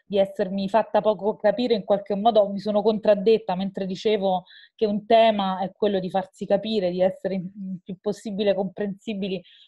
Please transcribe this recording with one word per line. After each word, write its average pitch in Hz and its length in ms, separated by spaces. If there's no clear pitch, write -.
di 196 120
essermi 196 500
fatta 214 320
poco 208 360
capire, 226 380
in 202 100
qualche 202 300
modo 208 340
mi 202 100
sono 202 240
contraddetta 214 720
mentre 190 300
dicevo 190 600
che 220 120
un 208 180
tema 208 560
è 190 120
quello 202 260
di 185 100
farsi 190 380
capire, 202 440
di 180 120
essere 185 320
il 190 480
più 196 180
possibile 202 540
comprensibili. 196 880